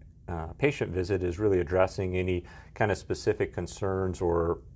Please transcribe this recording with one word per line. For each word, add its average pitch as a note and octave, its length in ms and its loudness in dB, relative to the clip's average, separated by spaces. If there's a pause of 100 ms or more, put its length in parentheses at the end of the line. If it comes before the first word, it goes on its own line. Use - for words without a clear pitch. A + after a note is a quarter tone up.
(260)
uh, E2 200 -6 (100)
patient C#3 360 0
visit F2+ 300 0
is F2 160 -2
really G2 220 4
addressing F#2 560 2
any F#2 280 0 (280)
kind G#2 180 2
of F#2 60 4
specific - 560 -2
concerns F#2+ 680 -2
or E2+ 380 2 (160)